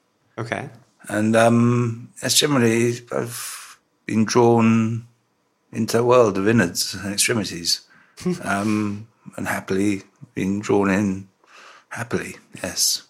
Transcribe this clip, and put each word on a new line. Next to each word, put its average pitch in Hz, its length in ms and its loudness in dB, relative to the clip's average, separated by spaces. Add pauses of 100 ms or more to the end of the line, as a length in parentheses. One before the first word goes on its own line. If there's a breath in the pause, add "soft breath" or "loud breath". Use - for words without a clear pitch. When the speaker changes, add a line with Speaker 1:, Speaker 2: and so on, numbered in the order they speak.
(380)
Speaker 1:
Okay. 117 320 -6 (400)
Speaker 2:
And, 107 260 0
um, 117 760 2 (120)
that's - 180 0
generally, 120 600 2 (120)
I've - 680 -8 (280)
been 110 200 0
drawn 113 800 4 (680)
into 113 280 -2
a 120 40 2
world 120 340 4
of 98 100 0
innards 110 460 2
and 98 200 -8
extremities. 90 680 -2 (360 soft breath)
Speaker 1:
<laughs> - 80 -10 (180)
Speaker 2:
Um, 104 640 -4 (300)
and - 100 -8
happily 98 560 -2 (300)
been 98 260 -2
drawn 101 300 2
in 98 380 0 (600 loud breath)
happily, - 460 -8 (260)
yes. - 480 -4